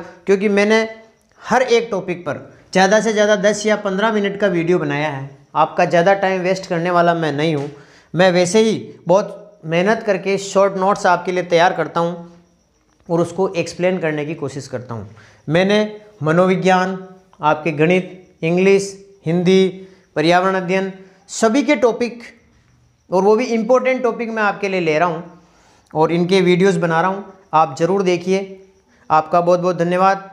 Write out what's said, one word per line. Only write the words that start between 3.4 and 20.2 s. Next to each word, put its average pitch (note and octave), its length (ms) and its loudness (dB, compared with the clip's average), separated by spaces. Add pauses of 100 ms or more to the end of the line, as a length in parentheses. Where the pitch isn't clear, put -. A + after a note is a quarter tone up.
दस G#3 240 0
या G#3+ 120 0
पन्द्रह G#3 340 -2
मिनट G3+ 280 -2
का G#3 100 0
वीडियो F3 300 0
बनाया D3 300 -4
है। C#3 200 -10 (260)
आपका D#3+ 300 2
ज़्यादा E3+ 300 4
टाइम F#3+ 260 -2
वेस्ट F#3 240 -2
करने F3 260 -2
वाला E3+ 220 2
मैं D#3+ 200 -2
नहीं D3+ 220 -2
हूँ। C#3+ 160 -6 (420)
मैं F3+ 180 4
वैसे F3+ 280 2
ही A3 140 2 (340)
बहुत - 580 -2
मेहनत F3+ 380 0
करके G3 340 -2
शॉर्ट G3 400 0
नोट्स F#3+ 280 0
आपके F3 260 0
लिए F3+ 120 -2
तैयार F3 300 2
करता E3+ 260 -4
हूँ E3+ 420 -6 (680)
और E3+ 120 0
उसको F#3 320 -2
एक्सप्लेन F3 460 -2
करने D#3 260 -4
की D#3+ 100 -8
कोशिश C#3+ 320 -10
करता A#2+ 260 -12
हूँ। G#2 160 -14 (380)
मैंने G3+ 520 0 (240)
मनोविज्ञान, F#3 760 2 (440)
आपके D3+ 300 0
गणित, E3+ 720 -2
इंग्लिश, F#3+ 440 2 (380)
हिंदी, F3+ 420 2 (480)
पर्यावरण F3 400 2